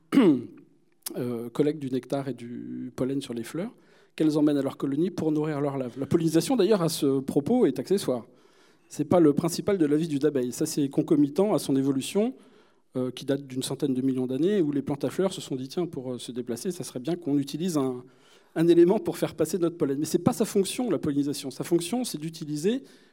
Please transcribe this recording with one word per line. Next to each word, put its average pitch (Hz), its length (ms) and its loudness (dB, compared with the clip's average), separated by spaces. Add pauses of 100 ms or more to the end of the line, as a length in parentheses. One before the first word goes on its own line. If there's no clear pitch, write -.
(120)
<clears throat> - 1040 0
euh, 120 320 -4
collectent 151 300 0
du 135 120 -6
nectar 135 380 -4
et 123 40 -6
du 120 600 -10
pollen 135 260 -2
sur 123 120 -10
les 117 100 -6
fleurs, 180 300 -8 (420)
qu'elles 151 220 2
emmènent 147 200 4
à 135 40 0
leur 131 160 -4
colonie 147 340 -2
pour 156 200 -2
nourrir 151 300 -2
leur 139 160 -2
larve. 127 220 -6
La 139 60 -4
pollinisation, 165 500 2
d'ailleurs, 208 260 4
à 160 80 2
ce 139 300 2
propos, 151 460 2
est 139 140 0
accessoire. 127 460 -2 (640)
C'est - 180 -6
pas 180 140 6
le 151 140 8
principal 170 440 0
de 160 80 4
la 147 120 2
vie 170 100 0
d'une 147 180 0
abeille. 131 280 2
Ça, 160 120 -2
c'est 147 240 0
concomitant 151 640 2
à 151 60 2
son 139 160 0
évolution, 139 600 0 (640)
euh, 127 140 -4
qui 131 140 -12
date 139 220 -2
d'une 131 160 -8
centaine 139 300 -2
de 127 80 -2
millions 127 260 0
d'années, 170 340 0
où 147 100 2
les 143 100 -2
plantes 139 220 -4
à 139 60 0
fleurs 185 240 -2
se - 80 -10
sont - 140 -8
dit, « 131 140 -8
Tiens, 180 160 -2
pour, 127 280 -8
euh, 120 40 -8
se 123 140 -12
déplacer, 117 400 -6
ça 151 120 -8
serait - 160 -10
bien 156 160 -4
qu'on 147 240 -2
utilise 151 380 -4
un, 131 260 -2 (520)
un 165 120 4
élément 175 320 8
pour 170 180 -4
faire - 180 -2
passer 165 220 -2
notre 165 200 0
pollen. » 139 220 0
Mais 156 60 -2
c'est 175 140 0
pas 240 140 4
sa 233 120 0
fonction, 214 440 0
la 139 100 0
pollinisation. 143 520 -2
Sa - 120 -10
fonction, 170 400 0
c'est - 160 -8
d'utiliser 160 640 -4 (300)